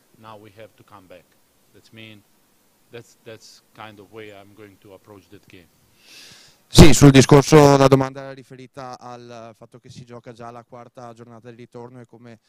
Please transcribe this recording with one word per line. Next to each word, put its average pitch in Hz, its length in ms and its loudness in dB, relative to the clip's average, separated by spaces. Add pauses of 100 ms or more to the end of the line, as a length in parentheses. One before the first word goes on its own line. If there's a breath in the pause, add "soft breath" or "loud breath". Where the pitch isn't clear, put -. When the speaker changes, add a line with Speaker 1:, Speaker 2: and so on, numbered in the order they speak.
(180)
Speaker 1:
Now 110 200 -20
we 104 140 -20
have 104 260 -20
to - 60 -20
come 98 240 -20
back. 85 180 -20 (480)
That's 101 180 -20
mean, 110 320 -20 (640)
that's, - 360 -20
that's - 380 -20 (120)
kind 107 240 -20
of 95 140 -20
way 107 180 -20
I'm 101 240 -20
going 101 240 -20
to 101 140 -20
approach 95 380 -20
that 98 140 -20
game. 90 220 -20 (1000 soft breath)
Speaker 2:
Sì, - 280 6
sul 143 180 4
discorso, 143 640 2
la 139 120 2
domanda 135 340 -4
era 135 100 -20
riferita 131 680 -20
al 120 560 -20
fatto 117 260 -20
che 123 100 -20
si 127 160 -20
gioca 120 260 -20
già 117 180 -20
la 120 140 -20
quarta 120 500 -20
giornata 117 360 -20
di 117 80 -20
ritorno 120 420 -20
e 117 60 -20
come 117 440 -20